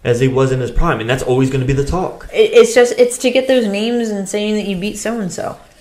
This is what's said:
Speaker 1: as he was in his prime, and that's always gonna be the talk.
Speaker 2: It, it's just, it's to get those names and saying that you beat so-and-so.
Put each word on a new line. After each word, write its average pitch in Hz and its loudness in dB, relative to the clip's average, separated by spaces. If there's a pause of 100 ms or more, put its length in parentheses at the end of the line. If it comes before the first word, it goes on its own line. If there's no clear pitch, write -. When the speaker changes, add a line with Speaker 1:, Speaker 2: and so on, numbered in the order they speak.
Speaker 1:
as 120 0
he 131 4
was 131 2
in 131 -2
his 120 -4
prime, 139 2
and 110 -6
that's 131 0
always 131 0
gonna 131 -2
be 135 0
the 139 0
talk. 175 -4
Speaker 2:
It, 208 2
it's 233 6
just, 240 4
it's 240 2
to 254 0
get 262 2
those 254 2
names 220 -2
and 196 -6
saying 214 -4
that 208 -4
you 196 -4
beat 202 -6
so-and-so. - -8 (220)